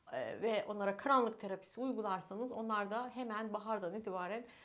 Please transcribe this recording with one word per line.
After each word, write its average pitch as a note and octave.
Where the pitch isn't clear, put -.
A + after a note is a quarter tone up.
e, A#2+
ve G#3+
onlara G3+
karanlık A#3+
terapisi F#3+
uygularsanız G#3+
onlar G#3+
da A#3+
hemen A3
bahardan G3+
itibaren G#3